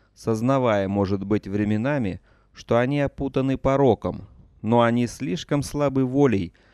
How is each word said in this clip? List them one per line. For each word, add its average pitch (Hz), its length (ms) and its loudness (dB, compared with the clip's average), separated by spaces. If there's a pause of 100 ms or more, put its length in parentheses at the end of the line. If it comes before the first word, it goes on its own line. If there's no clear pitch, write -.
(140)
сознавая, 113 720 0
может 98 360 0
быть, 101 220 -2
временами, 107 720 -2 (320)
что - 260 -2
они 135 220 0
опутаны 135 560 -2
пороком, 131 720 0 (360)
но 117 200 4
они 120 240 2
слишком 147 560 -4
слабы 135 420 0
волей, 123 480 2 (220)